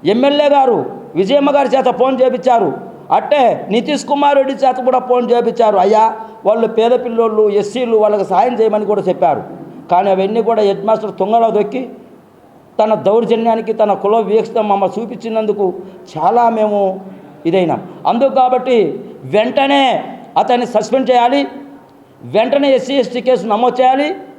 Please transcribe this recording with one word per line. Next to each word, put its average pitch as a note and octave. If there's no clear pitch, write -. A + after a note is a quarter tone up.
ఎమ్మెల్యే C#4
గారు B3
విజయమ్మ C#4
గారి C#4
చేత C4
ఫోన్ B3+
చేపించారు, A#3
అట్టే A3+
నితీష్ A#3
కుమార్ C#4+
రెడ్డి C4+
చేత C4
కూడా B3+
ఫోన్ A#3+
చేపించారు. A3+
అయ్యా, G#3+
వాళ్ళు A3+
పేద A3+
పిల్లోళ్ళు, A3+
ఎస్సీలు, A3
వాళ్ళకి G#3
సాయం G3
చేయమని G#3+
కూడా F#3+
చెప్పారు." E3+
కానీ F#3+
అవన్నీ G3+
కూడా A3
హెడ్ G3
మాస్టర్ A3
తుంగలో A3+
దొక్కి G#3
తన A3
దౌర్జన్యానికి, A3+
తన G#3
కుల G3
వివక్షత A3
మమ్మ G3
చూపించినందుకు A3
చాలా G3+
మేము G#3+
ఇదైనాం. E3
అందుకు B3+
కాబట్టి B3+
వెంటనే C4+
అతన్ని A#3+
సస్పెండ్ A3+
చేయాలి, B3
వెంటనే C#4
ఎస్సీ B3
ఎస్టీ B3
కేసు A#3
నమోదు A#3+
చేయాలి C4+